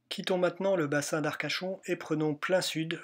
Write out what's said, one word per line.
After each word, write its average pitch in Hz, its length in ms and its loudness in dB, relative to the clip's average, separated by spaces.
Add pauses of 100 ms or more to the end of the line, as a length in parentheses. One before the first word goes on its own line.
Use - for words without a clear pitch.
Quittons 185 300 -2
maintenant 185 380 2
le 165 100 2
bassin 147 340 0
d'Arcachon 185 640 -2
et 180 120 -2
prenons 156 400 0
plein 180 240 2
sud, 160 440 -2